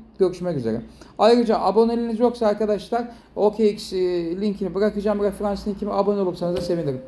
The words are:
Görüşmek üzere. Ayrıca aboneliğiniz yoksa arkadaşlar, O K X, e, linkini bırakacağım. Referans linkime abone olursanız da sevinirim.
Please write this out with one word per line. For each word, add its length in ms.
Görüşmek 380
üzere. 260
Ayrıca 420
aboneliğiniz 600
yoksa 260
arkadaşlar, 640
O 160
K 160
X, 240
e, 40
linkini 340
bırakacağım. 480
Referans 460
linkime 240
abone 280
olursanız 360
da 40
sevinirim. 480